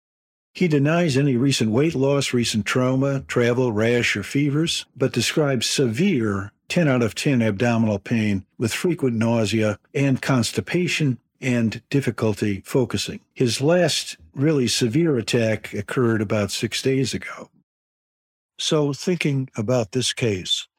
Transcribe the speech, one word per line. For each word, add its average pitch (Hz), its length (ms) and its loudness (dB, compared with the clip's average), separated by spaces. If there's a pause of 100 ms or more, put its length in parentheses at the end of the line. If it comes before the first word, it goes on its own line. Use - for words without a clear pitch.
(540)
He 180 140 2
denies 151 500 2
any 139 180 2
recent 127 360 2
weight 143 240 2
loss, 139 360 0
recent 113 360 0
trauma, 131 540 0
travel, 123 500 2
rash, 113 440 2
or 104 60 -4
fevers, 147 640 -2 (100)
but 131 160 0
describes 135 560 0
severe 117 840 0 (160)
ten 175 200 2
out 127 140 2
of 113 140 0
ten 135 260 2
abdominal 113 560 2
pain 104 480 -2 (140)
with 117 120 -2
frequent 139 440 0
nausea 110 640 0 (160)
and 139 260 2
constipation 135 960 0 (240)
and 117 480 0
difficulty 107 760 0
focusing. - 540 -2 (140)
His 120 280 0
last 165 560 0 (180)
really 139 320 2
severe 131 500 0
attack 113 560 -2
occurred 110 480 0
about 104 300 -2
six - 320 -6
days 135 320 0
ago. - 340 -12 (1080)
So 147 340 0
thinking 143 640 -2
about 117 340 0
this 123 220 -2
case, 98 540 -4 (120)